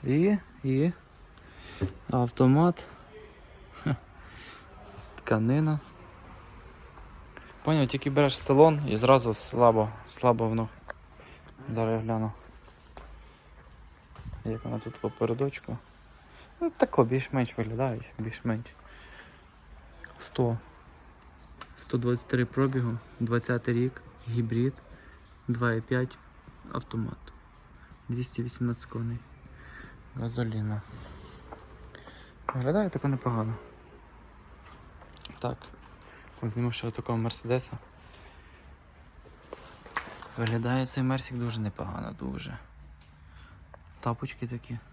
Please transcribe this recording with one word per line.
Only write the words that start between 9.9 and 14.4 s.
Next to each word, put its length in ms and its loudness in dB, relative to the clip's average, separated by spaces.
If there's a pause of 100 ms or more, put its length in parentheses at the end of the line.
слабо 400 4
воно. 220 0 (1000)
Зараз 240 0
я 60 0
гляну. 320 0 (2250)